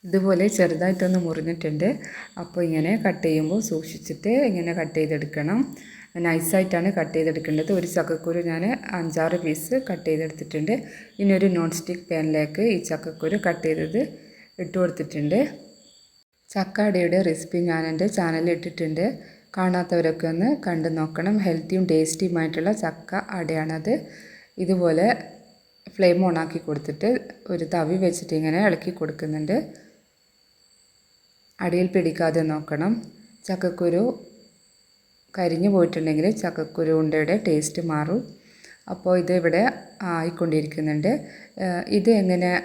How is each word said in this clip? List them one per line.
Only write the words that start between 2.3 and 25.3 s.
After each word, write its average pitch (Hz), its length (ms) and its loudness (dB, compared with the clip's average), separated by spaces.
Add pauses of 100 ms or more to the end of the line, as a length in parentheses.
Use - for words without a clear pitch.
അപ്പോൾ 175 260 -4
ഇങ്ങനെ 160 320 0
കട്ട് 185 300 -2
ചെയ്യുമ്പോൾ 160 340 2
സൂക്ഷിച്ചിട്ട് - 680 -6
ഇങ്ങനെ 202 440 2
കട്ട് 160 220 -4
ചെയ്തെടുക്കണം. 151 640 -2 (580)
നൈസായിട്ടാണ് 170 760 2
കട്ട് 160 220 -2
ചെയ്തെടുക്കേണ്ടത്. 156 580 0
ഒരു 175 140 0
ചക്കക്കുരു 170 560 -2
ഞാൻ 165 220 -2 (260)
അഞ്ചാറ് 165 500 0
പീസ് 160 340 -2 (160)
കട്ട് 165 200 -4
ചെയ്തെടുത്തിട്ടുണ്ട്. 156 640 -2 (440)
ഇനി 202 140 4
ഒരു 190 140 4
നോൺ 170 240 2
സ്റ്റിക്ക് 180 320 -8
പാനിലേക്ക് 156 600 0
ഈ 214 200 2
ചക്കക്കുരു 160 560 -4 (100)
കട്ട് 170 180 -2
ചെയ്തത് 160 340 0 (580)
ഇട്ട് 180 200 -4
കൊടുത്തിട്ടുണ്ട്. 156 600 0 (1120)
ചക്ക 196 300 -2
അടയുടെ 185 420 4
റെസിപ്പി 165 360 -2
ഞാൻ 165 280 0
എൻ്റെ 160 200 0
ചാനലിൽ 170 440 0
ഇട്ടിട്ടുണ്ട്. 170 540 -2 (520)
കാണാത്തവരൊക്കെ 175 680 0
ഒന്ന് 185 300 2 (100)
കണ്ടു 165 220 0
നോക്കണം. 160 500 0
ഹെൽത്തിയും 180 480 0
ടേസ്റ്റിയുമായിട്ടുള്ള 165 880 2
ചക്ക 180 420 -4 (140)
അടയാണത്. 160 640 -4 (680)
ഇതുപോലെ 175 500 4 (800)